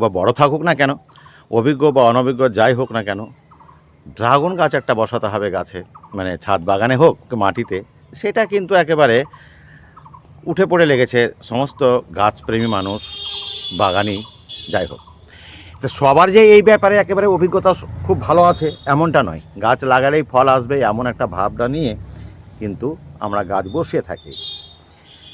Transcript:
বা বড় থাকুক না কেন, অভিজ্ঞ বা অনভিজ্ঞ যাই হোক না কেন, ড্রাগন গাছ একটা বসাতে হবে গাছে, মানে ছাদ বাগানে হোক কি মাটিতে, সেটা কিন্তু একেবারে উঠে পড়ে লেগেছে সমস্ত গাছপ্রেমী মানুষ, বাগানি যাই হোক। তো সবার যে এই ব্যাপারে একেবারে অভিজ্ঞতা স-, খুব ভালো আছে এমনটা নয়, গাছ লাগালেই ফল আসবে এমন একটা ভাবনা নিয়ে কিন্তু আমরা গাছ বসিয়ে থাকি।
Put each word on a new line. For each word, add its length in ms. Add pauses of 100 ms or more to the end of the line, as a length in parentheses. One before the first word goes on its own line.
বা 40 (100)
বড় 140
থাকুক 360
না 60
কেন, 160 (600)
অভিজ্ঞ 320 (140)
বা 140
অনভিজ্ঞ 380
যাই 260
হোক 180
না 100
কেন, 180 (960)
ড্রাগন 400
গাছ 180
একটা 200
বসাতে 380
হবে 180
গাছে, 280 (360)
মানে 160 (140)
ছাদ 200
বাগানে 320
হোক 180 (120)
কি 180
মাটিতে, 340 (420)
সেটা 220 (100)
কিন্তু 200 (100)
একেবারে 340 (1300)
উঠে 200
পড়ে 160
লেগেছে 340 (220)
সমস্ত 380 (360)
গাছপ্রেমী 600
মানুষ, 240 (800)
বাগানি 380 (540)
যাই 160
হোক। 160 (760)
তো 100
সবার 460
যে 80 (120)
এই 80
ব্যাপারে 360
একেবারে 280
অভিজ্ঞতা 480
স-, 160 (160)
খুব 140
ভালো 220
আছে 240 (200)
এমনটা 360
নয়, 200 (200)
গাছ 220
লাগালেই 480
ফল 160
আসবে 280 (140)
এমন 160
একটা 200
ভাবনা 420
নিয়ে 240 (640)
কিন্তু 300 (320)
আমরা 240
গাছ 280
বসিয়ে 300
থাকি। 300 (1000)